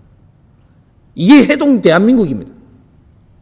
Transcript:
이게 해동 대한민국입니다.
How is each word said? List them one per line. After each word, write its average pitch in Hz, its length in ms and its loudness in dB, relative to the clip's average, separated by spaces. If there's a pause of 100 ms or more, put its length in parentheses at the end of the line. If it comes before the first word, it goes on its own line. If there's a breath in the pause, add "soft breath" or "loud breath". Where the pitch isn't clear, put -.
(1160)
이게 247 300 2
해동 285 380 -2
대한민국입니다. 180 680 -2 (920)